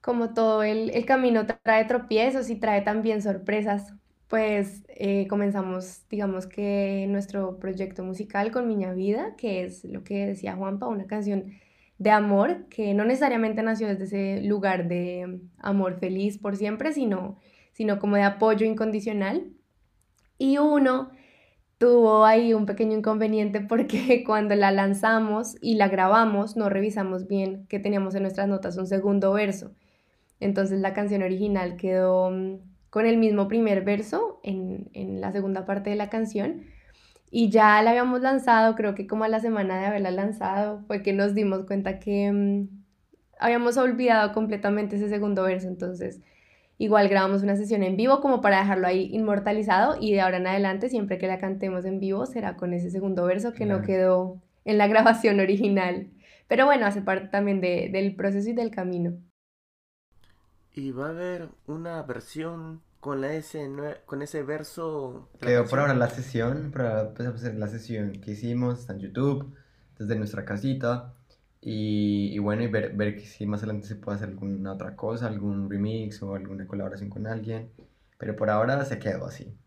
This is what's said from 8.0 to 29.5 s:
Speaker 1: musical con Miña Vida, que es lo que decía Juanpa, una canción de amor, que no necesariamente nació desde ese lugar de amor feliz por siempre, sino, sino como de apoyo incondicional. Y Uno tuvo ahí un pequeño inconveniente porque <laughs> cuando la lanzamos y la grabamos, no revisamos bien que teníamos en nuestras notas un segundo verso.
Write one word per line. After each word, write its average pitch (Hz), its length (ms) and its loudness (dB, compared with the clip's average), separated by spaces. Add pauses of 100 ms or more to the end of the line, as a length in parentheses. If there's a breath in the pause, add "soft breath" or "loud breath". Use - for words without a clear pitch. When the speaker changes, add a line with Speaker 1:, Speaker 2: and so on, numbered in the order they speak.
Speaker 1:
musical 202 480 -4
con 247 160 -2
Miña 196 260 -2
Vida, 214 440 -2
que 190 260 -4
es 180 220 -12
lo 196 180 -12
que 202 240 -4
decía 190 280 -6
Juanpa, 196 320 -6
una 196 200 -6
canción 202 460 -4 (460 loud breath)
de 208 120 4
amor, 208 580 4
que 202 260 -2
no 208 100 2
necesariamente 233 560 2
nació 220 260 0
desde 190 180 -2
ese 196 420 -2
lugar 190 400 0
de 180 540 -6 (180)
amor 190 400 0
feliz 190 400 -2
por 202 160 -4
siempre, 214 380 -2
sino, 202 440 -2 (360 soft breath)
sino 208 260 -2
como 202 160 0
de 202 80 6
apoyo 214 420 4
incondicional. 220 840 -2 (840)
Y 269 220 4
Uno 277 520 4 (680 loud breath)
tuvo 226 460 8
ahí 226 280 8
un 214 140 4
pequeño 220 300 0
inconveniente 214 640 0
porque 240 640 2
<laughs> - 40 -4
cuando 208 280 2
la 196 160 6
lanzamos 214 880 2
y 226 140 2
la 202 140 4
grabamos, 202 680 4
no 208 140 2
revisamos 196 580 -2
bien 196 400 -2
que 202 120 -6
teníamos 196 360 -2
en 196 80 0
nuestras 190 240 -2
notas 190 300 -2
un 185 100 -4
segundo 196 460 2
verso. 202 400 -2 (680)